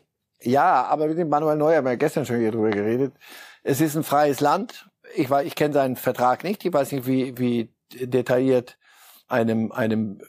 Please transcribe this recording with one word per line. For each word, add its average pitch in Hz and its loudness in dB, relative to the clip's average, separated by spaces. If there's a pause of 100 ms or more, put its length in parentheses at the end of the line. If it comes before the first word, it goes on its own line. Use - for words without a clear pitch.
(420)
Ja, 139 2
aber 151 0
mit 160 -2
dem 170 -2
Manuel 151 0
Neuer, 151 4
wir 165 4
haben 131 0
ja 123 0
gestern 143 0
schon 120 -2
hier 113 0
drüber 110 0
geredet. 113 -2 (500)
Es 135 0
ist 156 0
ein 151 -2
freies 147 2
Land. 165 -2 (260)
Ich 143 -2
wei-, 139 2
ich - -8
kenn 147 0
seinen 135 0
Vertrag 123 0
nicht. 196 -6
Ich 175 -2
weiß 143 0
nicht, 127 -6
wie, 131 -2
wie 120 -2 (180)
detailliert 127 0 (500)
einem, 113 0
einem 110 -2